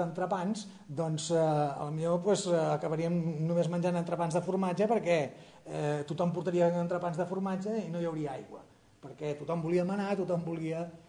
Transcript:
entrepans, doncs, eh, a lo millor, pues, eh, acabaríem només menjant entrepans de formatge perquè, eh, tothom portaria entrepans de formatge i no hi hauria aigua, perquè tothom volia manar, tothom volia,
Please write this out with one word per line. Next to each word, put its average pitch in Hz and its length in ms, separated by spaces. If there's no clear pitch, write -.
entrepans, 180 640
doncs, 160 480
eh, 165 80
a 151 400
lo 147 100
millor, 165 300
pues, 196 240
eh, 175 120
acabaríem 160 400
només 170 260
menjant 175 240
entrepans 170 400
de 170 80
formatge 190 420
perquè, 175 300
eh, 147 400
tothom 175 260
portaria 175 380
entrepans 175 380
de 175 80
formatge 190 480
i 165 40
no 170 100
hi 170 60
hauria 156 320
aigua, - 240
perquè 147 380
tothom 160 260
volia 175 200
manar, 196 300
tothom 175 300
volia, 165 400